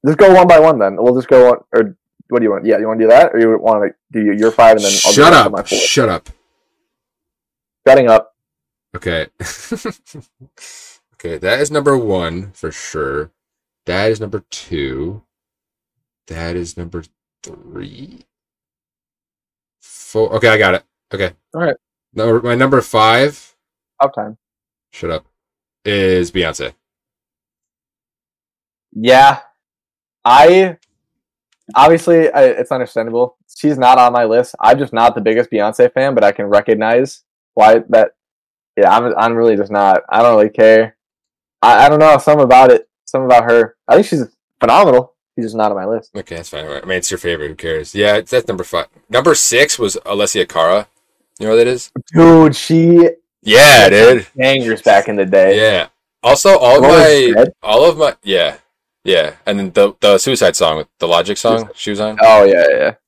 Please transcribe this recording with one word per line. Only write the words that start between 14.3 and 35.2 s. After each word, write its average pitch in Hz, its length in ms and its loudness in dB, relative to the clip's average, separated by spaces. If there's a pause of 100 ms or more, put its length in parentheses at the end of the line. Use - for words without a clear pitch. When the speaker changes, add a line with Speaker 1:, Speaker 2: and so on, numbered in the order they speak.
Speaker 2:
two. 76 720 -12 (1040)
That 82 300 -12
is 87 200 -12
number 85 280 -14 (400)
three. - 800 -20 (1600)
Four. - 540 -8
Okay, 110 140 -2
I 110 100 2
got 95 160 0
it. 95 80 -8 (320)
Okay. 95 160 -8 (240)
Speaker 1:
All 160 60 -10
right. 160 160 -4 (360)
Speaker 2:
Number, 113 300 -2
my 120 140 -4
number 135 240 0
five. 113 760 -4 (460)
Speaker 1:
Up 139 120 -2
time. 107 240 -14 (560)
Speaker 2:
Shut - 180 -14
up. 78 140 -10 (600)
Is 92 480 -4
Beyonce. 78 420 -8 (2250)
Speaker 1:
Yeah. 131 520 2 (840)
I 170 520 2 (1000)
obviously, 160 580 2
I, 139 120 2
it's 123 280 -2
understandable. 120 640 -6 (200)
She's 151 220 -4
not 127 200 4
on 123 140 4
my 120 120 0
list. 113 360 -2
I'm 123 180 2
just 139 140 -8
not 117 220 0
the 117 60 -8